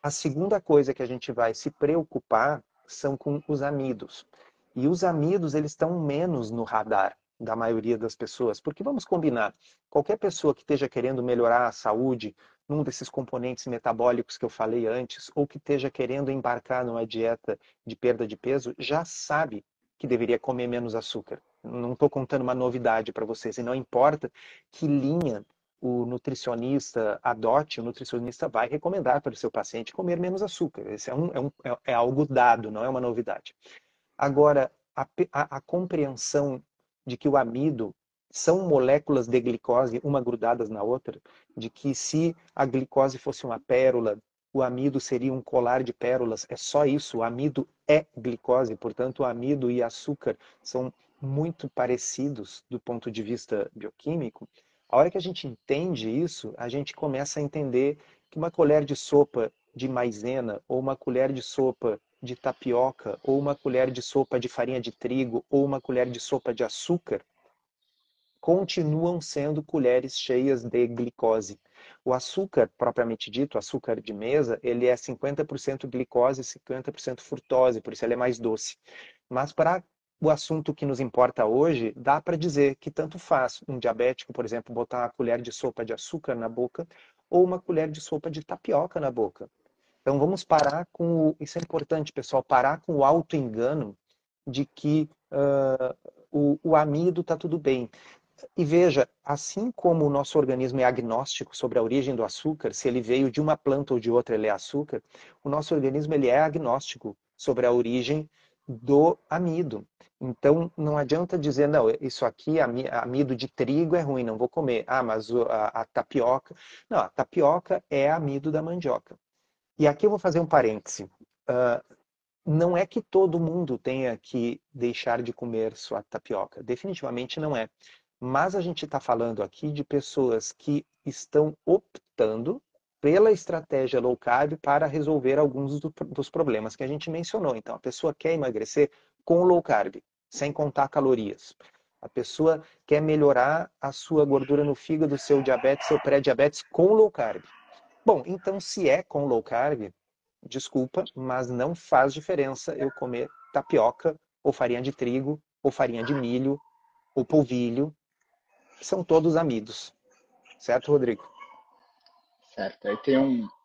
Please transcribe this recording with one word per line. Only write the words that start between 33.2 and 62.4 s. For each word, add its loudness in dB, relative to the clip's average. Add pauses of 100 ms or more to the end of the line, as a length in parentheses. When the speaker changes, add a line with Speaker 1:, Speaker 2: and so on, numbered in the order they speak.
Speaker 1:
Agora, 4 (240)
a -2
pe-, -2
a, -4
a -8
compreensão -2 (420)
de -8
que 0
o 4
amido 0 (340)
são 0
moléculas 4
de 4
glicose, 0
uma 0
grudadas -2
na -6
outra, -4 (380)
de -8
que -4
se -2 (180)
a 0
glicose 0
fosse -10
uma -6
pérola, 2 (340)
o 2
amido 0
seria -2
um -6
colar 2
de -4
pérolas, -2
é -10
só 0
isso, -2
o 0
amido -4 (200)
é 4 (100)
glicose, -2
portanto, -6
o 0
amido -2
e 0
açúcar -4 (240)
são -6 (260)
muito -6
parecidos -4
do -10
ponto -8
de -8
vista -4
bioquímico. -8 (400)
A 2
hora 6
que -6
a -2
gente -10
entende -4
isso, -4
a -10
gente -8
começa -6
a -2
entender 0 (320)
que -12
uma -2
colher 4
de -4
sopa 2 (240)
de -6
maisena, -4
ou -2
uma -4
colher 0
de -6
sopa -2 (220)
de -10
tapioca, -2